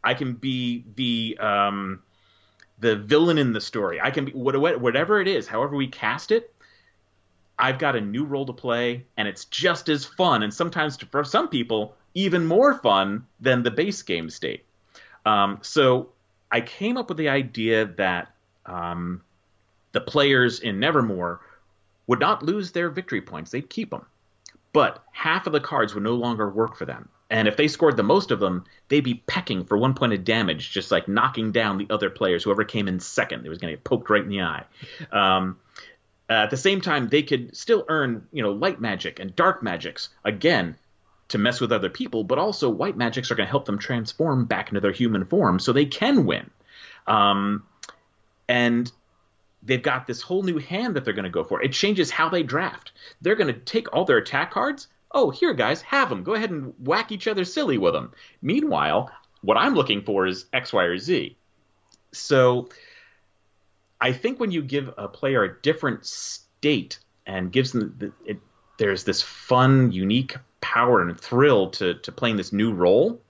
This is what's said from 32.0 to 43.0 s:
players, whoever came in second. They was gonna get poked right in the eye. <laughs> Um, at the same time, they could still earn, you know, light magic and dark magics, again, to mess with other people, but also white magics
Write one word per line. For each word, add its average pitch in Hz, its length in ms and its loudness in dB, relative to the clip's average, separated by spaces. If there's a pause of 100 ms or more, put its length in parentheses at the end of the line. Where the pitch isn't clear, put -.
players, 92 360 0
whoever 104 200 2
came 104 240 -2
in 92 120 -2
second. - 420 -4
They 69 60 -12
was 85 100 -10
gonna 82 140 -6
get - 120 -12
poked 123 260 -2
right 104 120 4
in - 80 -8
the 98 120 -4
eye. 82 220 -4 (240)
<laughs> - 240 -14
Um, 95 460 2 (680)
at 107 220 2
the 135 60 -2
same 190 240 0
time, 143 280 -2
they 147 160 2
could 123 320 -4
still - 320 0
earn, 131 440 -2
you 151 120 -6
know, 101 80 0
light 139 280 -2
magic 104 380 -6
and 95 160 -10
dark 185 300 2
magics, 85 460 -8 (140)
again, 107 520 0 (520)
to 117 100 -4
mess 120 220 0
with 117 120 0
other 95 180 0
people, 117 320 -6
but 127 160 0
also 175 320 0
white 143 260 -2
magics 120 360 -4